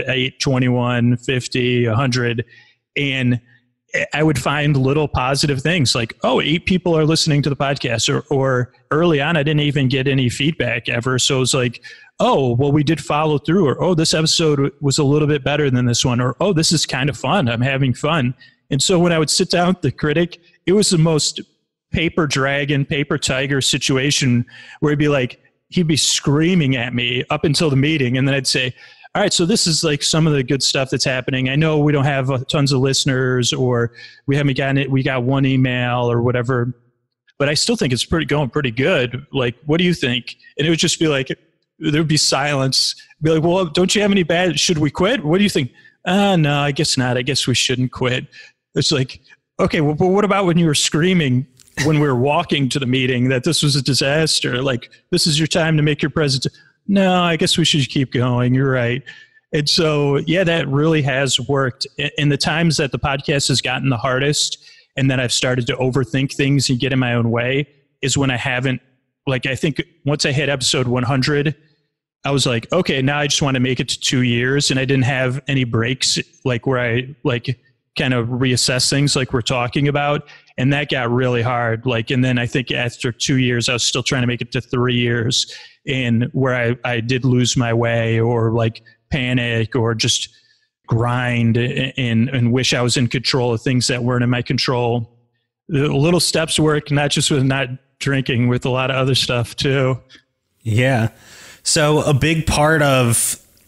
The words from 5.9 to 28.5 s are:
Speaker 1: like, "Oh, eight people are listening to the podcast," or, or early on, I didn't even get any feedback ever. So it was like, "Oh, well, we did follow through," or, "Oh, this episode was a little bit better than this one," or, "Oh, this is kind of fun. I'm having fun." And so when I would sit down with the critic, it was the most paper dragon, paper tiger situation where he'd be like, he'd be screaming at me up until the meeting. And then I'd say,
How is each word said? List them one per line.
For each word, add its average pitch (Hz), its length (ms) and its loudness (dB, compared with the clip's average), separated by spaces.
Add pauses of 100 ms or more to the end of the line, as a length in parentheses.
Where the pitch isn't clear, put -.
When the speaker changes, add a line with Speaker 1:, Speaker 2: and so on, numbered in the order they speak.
Speaker 1:
like, 117 280 -4
"Oh, 240 160 2
eight 151 280 -2
people 180 280 0
are 156 120 2
listening 151 360 2
to 156 60 0
the 139 80 -2
podcast," 135 560 -2
or, 131 160 0
or 131 460 0 (160)
early 156 320 2
on, 165 160 0
I 143 40 0
didn't 147 180 2
even 143 280 2
get 131 180 0
any 135 220 2
feedback 120 600 -2
ever. 123 280 -2
So 135 180 0
it 127 40 2
was 131 140 0
like, 123 280 -2 (380)
"Oh, 156 340 2
well, 143 160 2
we 151 140 2
did 160 180 -2
follow 151 360 0
through," 165 280 2
or, 120 160 0
"Oh, 180 120 2
this 160 180 2
episode 156 600 2 (100)
was 139 160 0
a 156 60 2
little 147 220 2
bit 147 160 0
better 143 280 0
than 123 160 2
this 120 180 0
one," 123 160 0
or, 127 180 -2
"Oh, 196 140 0
this 160 180 0
is 151 140 0
kind 135 240 -4
of 135 80 -6
fun. 147 320 0
I'm 117 140 0
having 135 320 0
fun." 143 400 0 (360)
And 143 120 0
so 185 160 2
when 175 140 4
I 165 60 2
would 151 120 0
sit 185 180 0
down 175 200 2
with 185 120 0
the 135 100 0
critic, 151 480 -2 (280)
it 170 60 2
was 202 180 4
the 180 80 2
most 160 420 2 (520)
paper 165 340 0
dragon, 139 580 0
paper 143 320 -2
tiger 135 460 -2
situation 131 840 0 (360)
where 151 120 2
he'd 147 60 0
be 151 100 2
like, 135 300 -2 (300)
he'd 180 180 0
be 156 100 2
screaming 156 800 2
at 123 180 -4
me 120 360 -2
up 151 140 -2
until 165 260 2
the 131 60 2
meeting. 135 400 0
And 131 120 0
then 135 60 0
I'd 135 120 -2
say, 127 280 -2 (400)